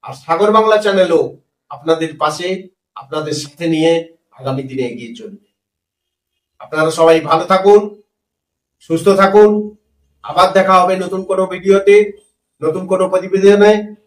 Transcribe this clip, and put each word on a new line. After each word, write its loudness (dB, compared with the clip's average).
আর -16
সাগর 0
বাংলা 4
চ্যানেলও 0
আপনাদের -6
পাশে, -6
আপনাদের -10
সাথে -10
নিয়ে -2
আগামী -10
দিনে -8
এগিয়ে -12
চলবে। -20
আপনারা -4
সবাই 2
ভালো -2
থাকুন, 2
সুস্থ -2
থাকুন। 2
আবার 0
দেখা 4
হবে 0
নতুন -8
কোনো -4
ভিডিওতে, 2
নতুন -6
কোনো -2
প্রতিবেদনে। 2